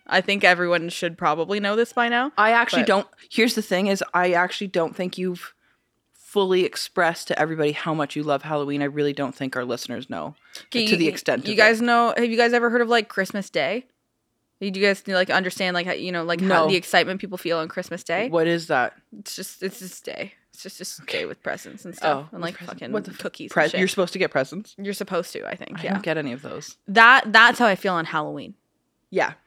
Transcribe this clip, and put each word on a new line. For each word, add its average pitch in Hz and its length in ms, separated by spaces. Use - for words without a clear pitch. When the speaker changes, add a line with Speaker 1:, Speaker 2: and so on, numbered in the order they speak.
Speaker 1:
I 185 120
think 202 240
everyone 175 440
should 175 280
probably 170 440
know 202 160
this 233 160
by 240 160
now, 247 280
Speaker 2:
I 214 140
actually 233 320
Speaker 1:
but 208 60
Speaker 2:
don't. 202 180
Here's 233 240
the 220 80
thing 190 240
is, 196 160
I 180 200
actually 180 360
don't 170 280
think 185 220
you've 180 360
fully 185 520
expressed - 640
to - 100
everybody 156 340
how 156 220
much 147 220
you 151 80
love 143 180
Halloween. 143 400
I 143 40
really 147 260
don't 139 240
think 131 200
our 127 80
listeners 120 460
know 101 240
Speaker 1:
Okay, 233 200
Speaker 2:
to 220 60
Speaker 1:
you, 190 40
Speaker 2:
the 170 80
Speaker 1:
you, 156 60
Speaker 2:
extent 131 360
Speaker 1:
you 214 60
Speaker 2:
of 208 60
Speaker 1:
guys 220 220
Speaker 2:
it. 240 40
Speaker 1:
know, 233 320
have 240 120
you 226 80
guys 240 160
ever 233 180
heard 240 100
of, 233 80
like, 233 200
Christmas 190 420
Day? 180 360
Do 196 60
you 202 60
guys, 196 340
like, 185 240
understand, 180 440
like, 175 120
how, 175 60
you 175 180
know, 170 140
like, 170 160
how 185 80
Speaker 2:
No. 170 200
Speaker 1:
the 190 60
excitement 180 460
people 185 180
feel 165 200
on 160 100
Christmas 175 340
Day? 185 260
Speaker 2:
What 165 200
is 170 180
that? 131 280
Speaker 1:
It's - 200
just, - 260
it's 190 160
this 185 220
day. - 340
It's - 120
just - 160
this - 220
Speaker 2:
Okay. - 180
Speaker 1:
day - 60
with - 180
presents - 400
and - 100
stuff 147 320
Speaker 2:
Oh, - 60
Speaker 1:
and, 180 100
like, 175 120
Speaker 2:
presents. 175 260
Speaker 1:
fucking - 120
Speaker 2:
What 208 120
the 185 80
f-, - 60
Speaker 1:
cookies - 260
and - 80
Speaker 2:
pre-, 160 160
Speaker 1:
shit. 175 100
Speaker 2:
you're 190 80
supposed 185 280
to 190 40
get 180 140
presents? 165 440
Speaker 1:
You're 202 180
supposed 190 400
to, 50 140
I - 60
think, - 240
Speaker 2:
I 160 60
Speaker 1:
yeah. - 80
Speaker 2:
don't 196 100
get 160 160
any 143 140
of 135 100
those. 151 340
Speaker 1:
That, 226 440
that's 233 280
how 240 60
I 196 100
feel 185 180
on 160 120
Halloween. 151 480
Speaker 2:
Yeah. 170 240